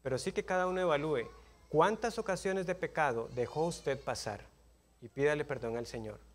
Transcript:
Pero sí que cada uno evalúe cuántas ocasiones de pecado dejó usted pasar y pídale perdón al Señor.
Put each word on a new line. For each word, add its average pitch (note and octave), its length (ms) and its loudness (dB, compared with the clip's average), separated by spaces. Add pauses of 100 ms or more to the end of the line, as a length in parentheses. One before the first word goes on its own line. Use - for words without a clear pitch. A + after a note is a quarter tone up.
Pero B2+ 160 -2
sí F3+ 140 -2
que G#3 120 -4
cada F#3 240 2
uno F#3 140 0
evalúe D3 480 2 (400)
cuántas G#3+ 500 4
ocasiones F#3+ 480 0
de F3+ 80 0
pecado C#3+ 580 0
dejó B2 320 0
usted C3+ 340 -2
pasar A2 420 -6 (600)
y A#2+ 60 -16
pídale D3 380 0
perdón A#2 320 -4
al A#2+ 100 -4
Señor. A2 320 -8 (160)